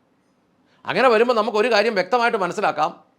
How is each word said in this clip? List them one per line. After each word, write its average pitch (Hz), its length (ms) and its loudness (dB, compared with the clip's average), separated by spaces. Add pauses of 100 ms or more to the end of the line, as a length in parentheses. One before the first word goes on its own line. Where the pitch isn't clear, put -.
(880)
അങ്ങനെ 208 240 2
വരുമ്പോൾ 233 260 2
നമുക്കൊരു 214 340 0
കാര്യം 214 260 0
വ്യക്തമായിട്ട് 233 440 0
മനസ്സിലാക്കാം, 170 480 -4 (280)